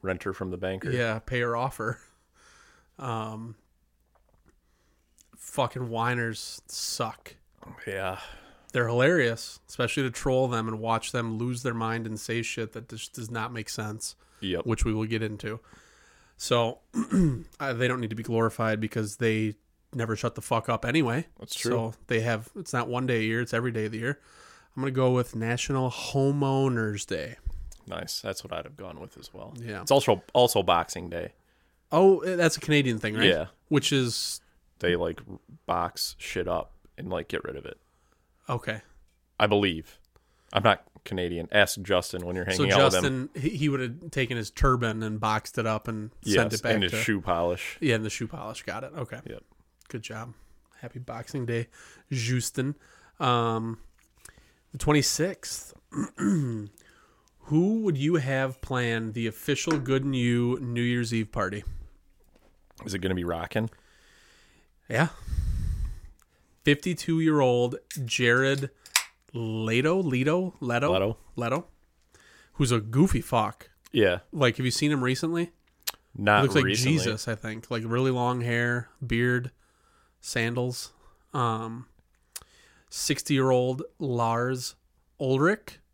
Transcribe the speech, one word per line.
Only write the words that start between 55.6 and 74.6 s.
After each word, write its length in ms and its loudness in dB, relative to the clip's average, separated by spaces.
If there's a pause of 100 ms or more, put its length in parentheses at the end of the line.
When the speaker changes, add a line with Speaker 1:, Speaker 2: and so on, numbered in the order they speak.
Speaker 2:
<clears throat> 240 -4 (1300)
Who 360 4
would 160 2
you 180 2
have 440 0
plan 520 0
the 140 -2
official 520 -2
Good 260 0
and 120 0
You 440 2
New 220 -2
Year's 300 0
Eve 200 -2
party? 320 -4 (1200)
Speaker 1:
Is 100 -6
it 40 -4
gonna 160 0
be 100 -2
rockin'? 440 -2 (1200)
Speaker 2:
Yeah. 200 2 (1600)
Fifty-two-year-old 1120 2 (280)
Jared 640 2 (640)
Leto, 680 0
Leto, 600 0
Leto, 320 0
Speaker 1:
Leto. 240 2 (180)
Speaker 2:
Leto, 320 -2 (880)
who's 160 2
a 100 4
goofy 400 4
fuck. 500 -2 (200)
Speaker 1:
Yeah. 280 6 (140)
Speaker 2:
Like, 240 4
have 80 -2